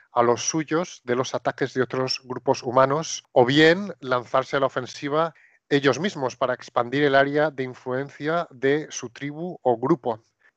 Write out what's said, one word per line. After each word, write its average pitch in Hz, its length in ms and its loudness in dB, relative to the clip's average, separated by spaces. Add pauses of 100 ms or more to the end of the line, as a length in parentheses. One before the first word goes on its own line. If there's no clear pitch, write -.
(120)
a 120 100 2
los 117 260 2
suyos 160 580 -4
de 120 100 0
los 127 180 -4
ataques 139 400 -4
de 127 80 -2
otros 131 420 -4
grupos 127 380 -2
humanos, 135 720 0
o 127 160 6
bien 160 520 4
lanzarse 127 580 -2
a - 20 2
la 135 80 0
ofensiva 143 680 -4 (360)
ellos 139 300 2
mismos 151 360 -4
para 127 180 -2
expandir 123 500 -4
el 139 120 4
área 143 340 2
de 135 140 -6
influencia 139 880 -6
de 139 400 0
su - 180 -12
tribu 151 540 -10
o 120 160 2
grupo. 127 440 -2 (340)